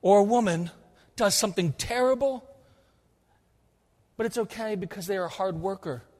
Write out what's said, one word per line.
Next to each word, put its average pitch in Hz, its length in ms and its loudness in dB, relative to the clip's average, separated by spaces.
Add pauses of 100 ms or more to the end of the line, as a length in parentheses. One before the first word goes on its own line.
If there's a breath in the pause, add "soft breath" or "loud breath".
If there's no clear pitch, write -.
or 202 160 8
a 202 60 8
woman 190 460 2 (460 soft breath)
does 202 180 2
something 208 380 0
terrible, 254 720 0 (1700 soft breath)
but 226 80 -2
it's - 100 -4
okay 220 380 -4
because 175 320 -8
they 196 100 -2
are 185 80 -2
a 160 60 -6
hard 190 280 -4
worker. 165 440 -6 (160)